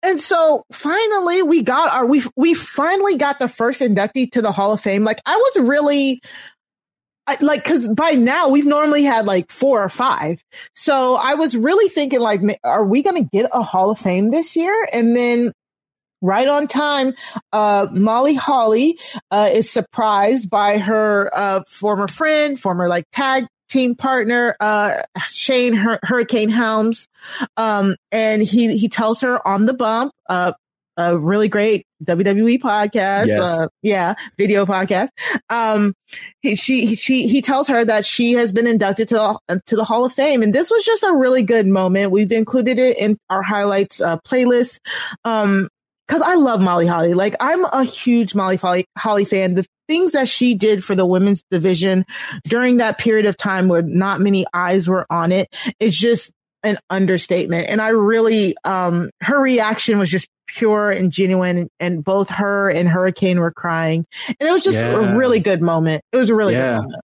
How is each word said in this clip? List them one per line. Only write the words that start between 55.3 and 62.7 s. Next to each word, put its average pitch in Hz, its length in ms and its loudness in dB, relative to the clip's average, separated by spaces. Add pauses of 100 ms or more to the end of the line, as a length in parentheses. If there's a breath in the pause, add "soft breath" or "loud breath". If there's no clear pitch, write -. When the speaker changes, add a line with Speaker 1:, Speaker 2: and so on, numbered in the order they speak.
Speaker 1:
it, 185 160 0 (300 loud breath)
it's 208 180 0
just 226 360 0 (300)
an 214 160 -2 (120)
understatement. 180 760 -2
And 214 120 0
I 214 80 -2
really, 220 640 2 (100)
um, 175 460 -2 (120)
her 262 180 0
reaction 226 580 0
was 185 120 0
just 180 160 -4 (220)
pure 208 420 0
and 185 220 0
genuine, 180 560 0 (100)
and 175 240 -4
both 196 260 0
her 202 400 -2
and 175 200 0